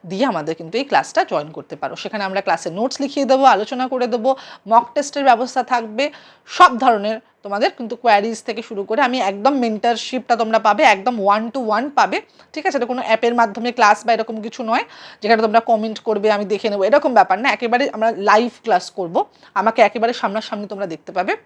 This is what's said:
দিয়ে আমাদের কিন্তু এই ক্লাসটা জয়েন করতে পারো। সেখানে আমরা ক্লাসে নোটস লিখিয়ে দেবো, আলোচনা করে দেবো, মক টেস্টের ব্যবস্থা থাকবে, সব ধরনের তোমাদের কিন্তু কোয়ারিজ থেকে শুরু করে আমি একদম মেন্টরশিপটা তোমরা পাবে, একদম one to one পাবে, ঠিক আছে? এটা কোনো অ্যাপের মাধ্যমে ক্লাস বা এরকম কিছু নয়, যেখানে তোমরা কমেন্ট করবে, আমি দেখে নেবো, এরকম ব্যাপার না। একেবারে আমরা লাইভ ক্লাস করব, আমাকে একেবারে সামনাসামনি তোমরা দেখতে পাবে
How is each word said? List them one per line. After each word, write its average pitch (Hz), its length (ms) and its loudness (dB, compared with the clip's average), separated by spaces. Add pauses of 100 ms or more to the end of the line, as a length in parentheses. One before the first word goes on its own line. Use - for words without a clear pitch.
(100)
দিয়ে 196 220 -2
আমাদের 160 280 -4
কিন্তু 165 200 -14
এই 277 100 -6
ক্লাসটা - 300 0 (100)
জয়েন 151 260 -4
করতে 151 240 -14
পারো। 143 220 -8
সেখানে 202 260 -8
আমরা 190 180 -4
ক্লাসে 175 220 -2 (100)
নোটস 262 240 -4
লিখিয়ে 277 280 -4
দেবো, 269 140 4 (120)
আলোচনা 247 360 -4
করে 247 220 -2
দেবো, 240 160 0 (400)
মক 226 240 4
টেস্টের 285 360 -4
ব্যবস্থা 247 320 0 (100)
থাকবে, 226 320 -2 (520)
সব 320 140 8 (140)
ধরনের 220 320 2 (280)
তোমাদের 208 340 0
কিন্তু 233 240 -8
কোয়ারিজ 214 360 2 (100)
থেকে 226 200 -8
শুরু 202 200 -8
করে - 200 0
আমি 254 100 -2 (120)
একদম 208 240 0 (100)
মেন্টরশিপটা 233 760 -2
তোমরা 220 240 0
পাবে, 214 160 2 (120)
একদম 196 200 -4 (180)
one 220 220 0
to 277 60 -4 (160)
one 254 120 -2 (100)
পাবে, 220 200 2 (360)
ঠিক 302 120 -10
আছে? 370 120 -2
এটা 233 140 -4
কোনো 254 160 -6
অ্যাপের 233 320 2
মাধ্যমে 226 380 -2
ক্লাস 214 280 6
বা 220 100 0
এরকম 220 200 -6 (100)
কিছু - 140 -12 (100)
নয়, 285 140 0 (380)
যেখানে 214 240 4
তোমরা 220 140 4 (100)
কমেন্ট 220 280 -2 (100)
করবে, 208 280 0
আমি 208 160 -2
দেখে 208 200 -2
নেবো, 202 160 -2
এরকম 285 300 4
ব্যাপার 185 240 4
না। 269 140 2
একেবারে 240 280 0 (120)
আমরা 220 120 0 (220)
লাইভ 226 200 4 (140)
ক্লাস 185 200 0 (140)
করব, 175 180 -4 (440)
আমাকে 220 280 0
একেবারে 233 320 -2
সামনাসামনি 208 520 -6
তোমরা 196 220 -6
দেখতে - 240 -18
পাবে 190 140 -2 (140)